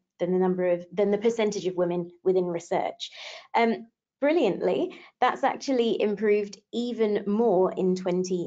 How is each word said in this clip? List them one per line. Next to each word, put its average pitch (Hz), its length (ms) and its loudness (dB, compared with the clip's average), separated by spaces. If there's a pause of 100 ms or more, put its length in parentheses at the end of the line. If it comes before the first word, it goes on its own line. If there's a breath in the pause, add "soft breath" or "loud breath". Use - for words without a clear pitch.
(180)
than 180 140 0
the 185 80 2
number 185 260 2
of, 175 260 0
than 202 200 2
the 202 60 0
percentage 208 480 0
of 185 100 -4
women 175 340 -2 (140)
within 185 220 2
research. - 680 -4 (420 loud breath)
Um, 233 320 2 (340)
brilliantly, 285 800 0 (200 loud breath)
that's - 220 0
actually 247 580 0
improved 208 560 0 (160)
even 220 540 -2
more 202 460 2
in 185 240 2
twenty 185 500 -2